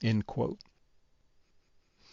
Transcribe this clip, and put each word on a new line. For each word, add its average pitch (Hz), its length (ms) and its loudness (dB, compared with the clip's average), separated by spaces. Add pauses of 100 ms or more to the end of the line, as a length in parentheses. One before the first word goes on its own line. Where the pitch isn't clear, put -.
end 110 240 2
quote. - 320 -4 (1500)